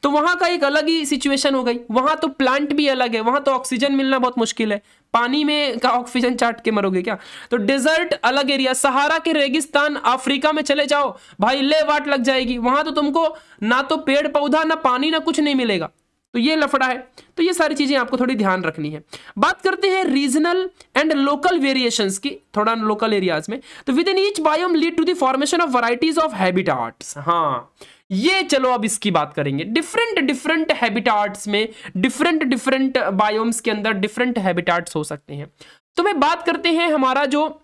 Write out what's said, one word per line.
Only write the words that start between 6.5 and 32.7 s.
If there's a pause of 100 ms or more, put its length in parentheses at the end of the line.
के
मरोगे
क्या? (320)
तो
डेजर्ट
अलग
एरिया,
सहारा
के
रेगिस्तान
अफ्रीका
में
चले
जाओ (220)
भाई,
ले
वाट
लग
जाएगी,
वहाँ
तो
तुमको (260)
ना
तो
पेड़
पौधा,
ना
पानी,
ना
कुछ
नहीं
मिलेगा। (420)
तो
ये
लफड़ा
है। (280)
तो
ये
सारी
चीजें
आपको
थोड़ी
ध्यान
रखनी
है। (340)
बात
करते
हैं
रीजनल (260)
and
local
variations
की,
थोड़ा
लोकल
एरियाज
में। (260)
तो
within
each
biome
lead
to
the
formation
of
varieties
of
habitats।
हाँ, (360)
ये
चलो
अब
इसकी
बात
करेंगे।
डिफरेंट,
डिफरेंट
हैबिटाट्स
में, (280)
डिफरेंट,
डिफरेंट